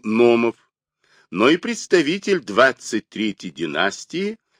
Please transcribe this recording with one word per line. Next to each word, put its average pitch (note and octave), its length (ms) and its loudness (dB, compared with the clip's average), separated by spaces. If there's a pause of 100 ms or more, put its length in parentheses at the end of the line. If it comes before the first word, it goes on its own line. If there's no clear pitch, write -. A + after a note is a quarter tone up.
номов, A#2 500 4 (760)
но G#2 180 2
и E3+ 80 4
представитель F#3+ 840 0
двадцать A2+ 680 -2
третьей G2 420 -6
династии G2 840 -6 (220)